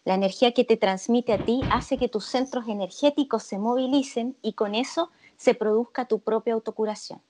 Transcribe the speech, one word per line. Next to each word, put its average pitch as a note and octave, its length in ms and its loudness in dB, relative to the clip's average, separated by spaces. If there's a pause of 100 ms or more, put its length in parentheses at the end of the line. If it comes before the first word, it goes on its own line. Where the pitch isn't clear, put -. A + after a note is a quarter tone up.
La F#3 100 2
energía G3 380 2
que A#3+ 120 4
te A3+ 120 4
transmite A3 560 0
a G3 60 2
ti B3 300 0
hace B3+ 280 0
que A3+ 120 0
tus G#3 160 -6
centros B3+ 420 -4
energéticos A3+ 760 0
se G#3 160 -8
movilicen B3+ 840 0
y A3 120 -4
con G#3 220 -2
eso C4+ 360 -2 (260)
se - 180 4
produzca A3 520 0
tu A3 120 0
propia A3 360 -2
autocuración. A3 760 -6